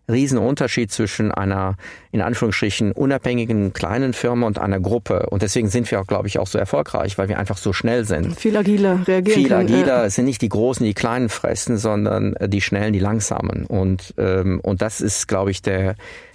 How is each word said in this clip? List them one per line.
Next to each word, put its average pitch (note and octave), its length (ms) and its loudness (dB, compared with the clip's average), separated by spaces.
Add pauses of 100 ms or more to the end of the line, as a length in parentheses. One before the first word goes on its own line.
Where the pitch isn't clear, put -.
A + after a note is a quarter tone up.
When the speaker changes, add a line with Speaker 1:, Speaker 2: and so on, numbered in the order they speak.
Speaker 1:
Riesenunterschied B2+ 840 0
zwischen G#2+ 400 -2
einer, F#2+ 460 -2 (340)
in A2+ 100 0
Anführungsstrichen, G#2 720 0
unabhängigen A#2+ 840 0
kleinen A#2+ 400 -2
Firma A#2+ 340 0
und G#2 120 -2
einer G2 220 0
Gruppe. G2 500 0
Und G2+ 120 0
deswegen A2 260 0
sind A#2 220 0
wir G2+ 100 0
auch, F#2+ 60 -6
glaub G2+ 200 0
ich, - 140 -2
auch G2+ 80 -2
so G#2+ 100 -2
erfolgreich, G#2 580 -2
weil F#2+ 120 0
wir G#2 100 -2
einfach G2+ 200 -4
so G2+ 140 -2
schnell A#2 320 0
sind. G2 360 -2
Speaker 2:
Viel G#3+ 160 2
agiler G3 500 2
reagieren F#3 320 4
Speaker 1:
Viel C#3 100 4
Speaker 2:
können, G2 240 4
Speaker 1:
agiler. B2+ 140 4
Speaker 2:
ja. B2+ 200 2
Speaker 1:
Es G2 100 -2
sind B2 80 2
nicht C3 180 0
die A#2+ 60 2
Großen, A#2 360 2
die G#2+ 100 0
Kleinen A#2+ 340 0
fressen, - 480 -2
sondern, G#2 600 0
äh, G#2 120 -2
die G2+ 120 0
Schnellen, G2+ 320 0
die G2 60 2
Langsamen. - 680 -2
Und, F#2+ 520 -2
ähm, F#2+ 420 0
und G2 220 -2
das A2 180 -4
ist, - 280 -2
glaub G2 200 0
ich, F#2+ 140 -4
der, F#2+ 320 0 (400)